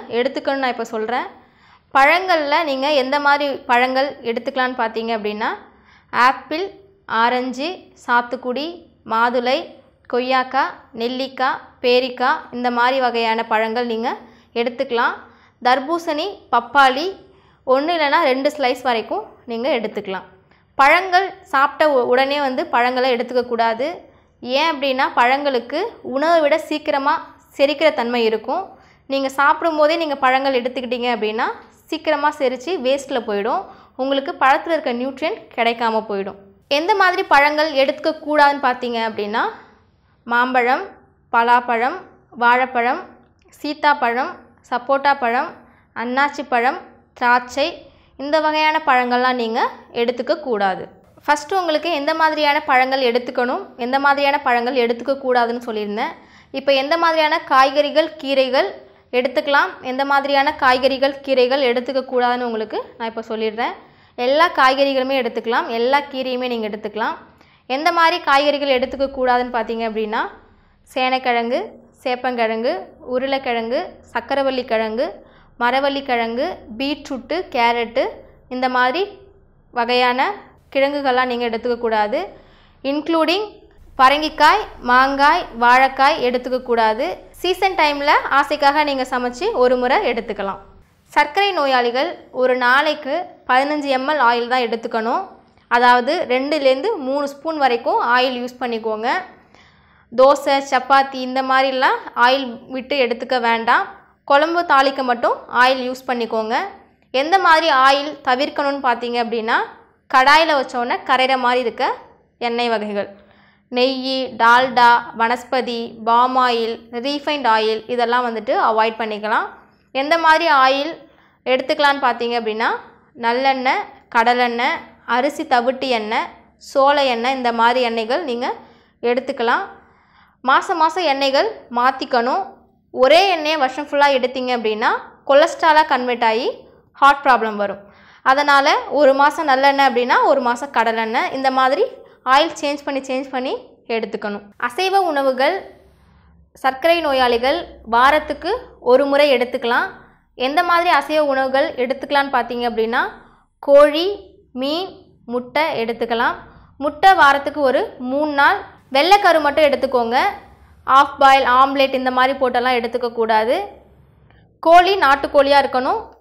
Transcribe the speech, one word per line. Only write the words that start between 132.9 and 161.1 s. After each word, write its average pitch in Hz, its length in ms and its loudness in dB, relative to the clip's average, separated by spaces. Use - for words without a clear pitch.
ஒரே 294 180 6
எண்ணெயை 311 280 -2
வருஷம் 277 260 -4
ஃபுல்லா 285 280 4
எடுத்தீங்க 254 400 -2
அப்படின்னா 220 340 -2
கொலஸ்ட்ராலா 311 540 4
convert 247 360 0
ஆகி 233 180 0
heart 277 240 6
problem 220 380 2
வரும். 196 180 -6
அதனால 277 360 4
ஒரு 269 220 6
மாசம் 294 300 2
நல்லெண்ணெய் 277 380 4
அப்படின்னா 247 280 2
ஒரு 277 160 4
மாசம் 247 300 -4
கடலெண்ணெய், 226 600 0
இந்த 269 120 -2
மாதிரி 269 260 2
ஆயில் 320 260 2
சேஞ்ச் 294 260 -6
பண்ணி 277 220 -4
சேஞ்ச் 269 260 -6
பண்ணி 262 180 -4
எடுத்துக்கணும். 208 480 -6
அசைவ 370 320 0
உணவுகள் 269 460 0
சர்க்கரை 330 340 2
நோயாளிகள் 262 520 2
வாரத்துக்கு 302 560 2
ஒரு 269 180 6
முறை 285 240 4
எடுத்துக்கலாம். 247 540 -2
எந்த 302 140 0
மாதிரி 349 200 2
அசைவ 302 200 -2
உணவுகள் 269 360 0
எடுத்துக்கலான்னு 277 540 -2
பார்த்தீங்க 240 340 -4
அப்படின்னா, 226 320 -2
கோழி, 294 400 6
மீன், 330 280 -4
முட்டை 247 320 -2
எடுத்துக்கலாம். 233 540 -2
முட்டை 311 280 4
வாரத்துக்கு 285 460 2
ஒரு 285 140 2
மூணு 294 280 -2
நாள். 349 180 4
வெள்ளைக்கரு 349 480 4
மட்டும் 285 240 4
எடுத்துக்கோங்க. 247 480 0
Half 285 220 2